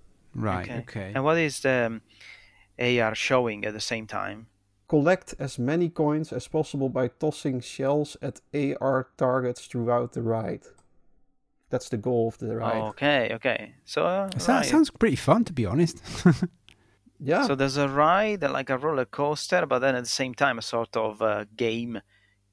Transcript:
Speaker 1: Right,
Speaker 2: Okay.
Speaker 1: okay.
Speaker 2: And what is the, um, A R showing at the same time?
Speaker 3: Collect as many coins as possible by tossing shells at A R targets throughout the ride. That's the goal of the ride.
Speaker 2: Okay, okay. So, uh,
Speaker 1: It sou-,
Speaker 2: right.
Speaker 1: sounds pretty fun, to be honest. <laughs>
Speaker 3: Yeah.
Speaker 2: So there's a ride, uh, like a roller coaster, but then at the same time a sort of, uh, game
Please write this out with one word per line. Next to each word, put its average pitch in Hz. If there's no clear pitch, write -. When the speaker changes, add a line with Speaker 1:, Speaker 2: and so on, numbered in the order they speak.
Speaker 1:
Right, 98
Speaker 2:
Okay. 120
Speaker 1:
okay. 101
Speaker 2:
And 131
what 160
is 151
the, 127
um, 113
A 123
R 110
showing 113
at 107
the 107
same 113
time? 104
Speaker 3:
Collect 160
as 143
many 160
coins 156
as -
possible 143
by 123
tossing 143
shells 143
at -
A 139
R 131
targets 127
throughout 120
the 123
ride. 113
That's -
the 123
goal 117
of 113
the 110
ride. 110
Speaker 2:
Okay, 135
okay. 110
So, 156
uh, 196
Speaker 1:
It -
sou-, 240
Speaker 2:
right. 262
Speaker 1:
sounds 302
pretty 190
fun, 220
to -
be 123
honest. 147
<laughs> 165
Speaker 3:
Yeah. 180
Speaker 2:
So 139
there's 135
a 143
ride, 170
uh, 135
like 135
a 127
roller 139
coaster, 151
but 131
then 135
at 123
the 120
same 131
time 139
a 110
sort 117
of, 110
uh, 107
game 117